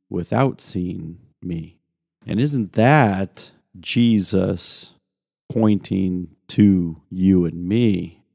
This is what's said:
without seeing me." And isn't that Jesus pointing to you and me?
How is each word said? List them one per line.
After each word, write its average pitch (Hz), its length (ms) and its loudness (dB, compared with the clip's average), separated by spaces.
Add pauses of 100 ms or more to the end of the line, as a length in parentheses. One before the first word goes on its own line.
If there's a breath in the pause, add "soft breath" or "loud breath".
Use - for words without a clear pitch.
without 113 520 -4
seeing 90 560 -8 (240)
me." 85 340 -10 (500)
And 92 140 -4
isn't 127 340 -2
that 110 800 2 (260)
Jesus 98 1160 -2 (560)
pointing 95 800 -2 (200)
to 92 600 2
you 92 340 4
and 85 240 -6
me? 98 560 -2 (120)